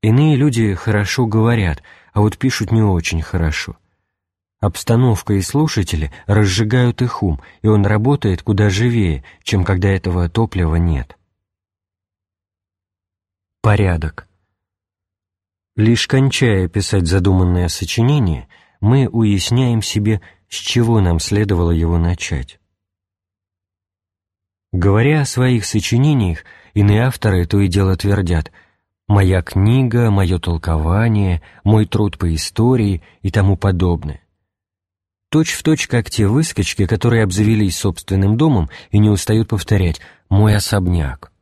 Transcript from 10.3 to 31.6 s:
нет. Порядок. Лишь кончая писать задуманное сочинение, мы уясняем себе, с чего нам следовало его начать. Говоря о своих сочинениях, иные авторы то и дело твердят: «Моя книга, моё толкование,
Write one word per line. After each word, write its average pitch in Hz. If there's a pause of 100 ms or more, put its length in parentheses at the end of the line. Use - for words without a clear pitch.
нет. 82 (2500)
Порядок. 90 (1500)
Лишь 113
кончая 127
писать 92
задуманное 90
сочинение, 110 (320)
мы 123
уясняем 113
себе, 107 (300)
с -
чего 117
нам 85
следовало 95
его 82
начать. 82 (2250)
Говоря 110
о 139
своих 127
сочинениях, 117 (300)
иные 104
авторы 101
то 101
и 101
дело 95
твердят: 90 (560)
«Моя 95
книга, 117
моё 92
толкование, 87 (240)